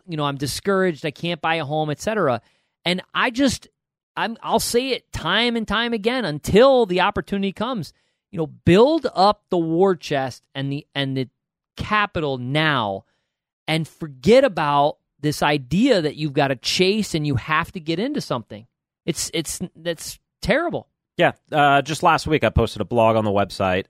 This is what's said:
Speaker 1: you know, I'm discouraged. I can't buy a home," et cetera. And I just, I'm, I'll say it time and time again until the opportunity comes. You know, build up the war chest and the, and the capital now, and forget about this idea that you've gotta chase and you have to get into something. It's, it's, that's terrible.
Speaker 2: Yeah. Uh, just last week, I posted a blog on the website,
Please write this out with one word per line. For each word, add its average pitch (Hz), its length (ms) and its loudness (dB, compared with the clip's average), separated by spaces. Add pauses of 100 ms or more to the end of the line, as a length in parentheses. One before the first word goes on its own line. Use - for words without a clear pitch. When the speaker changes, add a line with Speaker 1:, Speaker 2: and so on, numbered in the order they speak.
Speaker 1:
you 170 100 -8
know, 147 80 -4
I'm 139 120 -4
discouraged. 180 680 -2
I 151 60 -4
can't 170 300 -8
buy 165 140 0
a 160 100 -4
home," 156 240 -2
et 147 100 -6
cetera. 175 420 -2 (440)
And 185 160 -2 (120)
I 202 160 0
just, 247 380 -2 (480)
I'm, 208 260 -6
I'll 180 200 0
say 254 280 -2
it - 220 -6
time 226 460 -2
and 220 100 -4
time 233 260 -2
again 233 300 -2
until 226 600 4
the 180 160 0
opportunity 196 500 -2
comes. 220 400 -6 (400)
You 196 60 -10
know, 160 100 -4
build 226 640 4
up 196 360 2
the 185 80 0
war 170 400 2
chest 135 460 -6 (120)
and 139 160 -6
the, 139 240 -8
and 135 220 -2
the 131 100 -2 (480)
capital 185 640 -2
now, 123 640 -2 (640)
and 160 200 -2
forget 165 560 2
about 151 540 0 (220)
this 147 240 -2
idea 156 580 2
that 147 140 -4
you've 151 180 -6
gotta 139 220 0
chase 190 600 0
and 151 100 -2
you 143 100 0
have 156 360 -2
to 190 80 -12
get 165 200 -4
into 262 220 -4
something. 117 460 -10 (380)
It's, - 280 -6
it's, 160 260 -6 (160)
that's 165 440 -10 (220)
terrible. 240 460 -2 (300)
Speaker 2:
Yeah. 160 160 4 (180)
Uh, 143 300 4
just 143 220 -6
last 160 240 4
week, 151 160 0
I 110 60 2
posted 110 320 0
a 95 40 -2
blog 113 300 4
on 110 80 2
the 107 80 0
website, 98 580 0